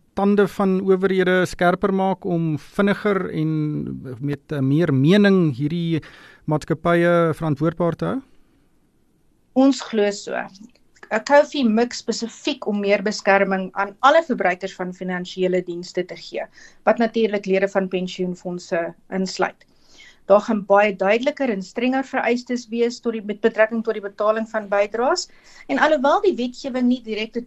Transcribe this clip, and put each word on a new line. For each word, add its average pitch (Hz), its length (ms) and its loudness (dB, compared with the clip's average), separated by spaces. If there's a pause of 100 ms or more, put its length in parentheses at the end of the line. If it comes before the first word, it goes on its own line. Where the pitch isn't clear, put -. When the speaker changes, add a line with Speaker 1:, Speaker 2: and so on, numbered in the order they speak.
(140)
Speaker 1:
tande 202 340 2
van 190 320 0
owerhede 185 680 2
skerper 180 480 0
maak 190 300 -2
om 165 340 -2
vinniger 202 720 0
en 151 880 -4
met, 143 200 -4 (120)
eh, 147 80 -4
meer 147 340 2
mening 180 640 4
hierdie 160 460 -2 (420)
maatskappye 170 920 2
verantwoordbaar 165 600 -2
te - 80 -6
hou? 226 180 -4 (1300)
Speaker 2:
Ons 262 260 4
glo 208 300 0
so. 202 220 -8 (760)
'n 220 140 -2
Koffie 294 400 4
mik 233 300 2
spesifiek - 720 -6
om 208 140 -2
meer 202 220 2
beskerming 196 680 2
aan 202 280 -6
alle 302 220 6
verbruikers 190 520 -2
van 180 180 -6
finansiële 180 720 -2
dienste 175 400 -8
te 175 120 -14
gee, - 280 -10 (400)
wat 220 140 2
natuurlik 220 480 -2
lede 190 220 2
van 196 200 -2
pensioenfondse 180 1080 -6 (160)
insluit. 185 540 -4 (600)
Daar 202 140 6
gaan 208 260 -2
baie 202 300 4
duideliker 240 540 0
en 190 120 -4
strenger 254 420 -2
vereistes 247 640 -4
wees 233 320 -2
tot 233 120 -4
die, 220 120 -8
met 208 160 -8
betrekking 220 440 0
tot 226 100 -2
die 208 80 -12
betaling 214 460 -2
van 214 200 -8
bydraes. 220 640 -2 (360)
En 277 120 -2
alhoewel 302 420 4
die 370 160 0
wetgewing 247 520 -4
nie 247 140 0
direkte 220 440 -8